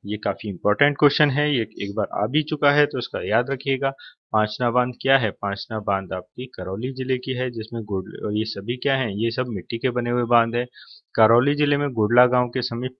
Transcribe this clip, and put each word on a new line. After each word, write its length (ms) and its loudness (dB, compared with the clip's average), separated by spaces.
ये 100 -4
काफी 320 -4
इंपॉर्टेंट 500 0
क्वेश्चन 320 4
है, 240 0
ये 80 0
एक 340 -6
बार 100 0
आ 40 2
भी 160 0
चुका 280 0
है, 160 4
तो 120 -6
इसका 300 -6
याद 220 0
रखिएगा। 400 -2
पांचना 380 0
बांध 300 2
क्या 180 2
है? 120 0
पांचना 500 -6
बांध 320 -2
आपकी 340 -8
करौली 460 -6
जिले 260 -2
की 140 -6
है, 180 -2
जिसमें 340 -6
गुड-, 400 -4
और 120 -2
ये 80 0
सभी 320 -6
क्या 200 0
हैं? 140 -2
ये 200 -2
सब 180 -4
मिट्टी 300 -6
के 120 -2
बने 200 -2
हुए 140 0
बांध 300 2
हैं। 120 -2
करौली 400 6
जिले 220 2
में 160 -2
गुडला 340 4
गांव 220 2
के 140 -4
समीप 380 -6